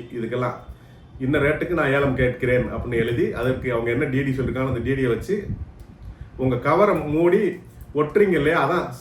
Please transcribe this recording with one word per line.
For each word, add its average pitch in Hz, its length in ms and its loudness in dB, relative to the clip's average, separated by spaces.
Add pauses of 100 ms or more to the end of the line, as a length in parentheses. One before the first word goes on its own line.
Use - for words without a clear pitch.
(180)
இதுக்கெல்லாம் 120 400 -4 (600)
இன்ன 131 180 2
ரேட்டுக்கு 151 420 0
நான் 139 180 2
ஏலம் 135 180 2
கேட்கிறேன் 123 580 2
அப்படின்னு 117 300 -2
எழுதி, 139 300 0
அதற்கு 123 400 -2
அவங்க 117 180 0
என்ன 139 140 0
டி 135 180 0
டி 135 80 0
சொல்லிருக்காங்களோ 131 420 -2
அந்த 117 60 -2
டி 120 120 -2
டியை 135 160 0
வச்சு 120 280 0 (1000)
உங்க 131 180 0
கவரை 165 400 4
மூடி 165 460 2 (540)
ஒட்டுறீங்க 175 440 2
இல்லையா, 156 240 2
அதான் 175 240 0 (140)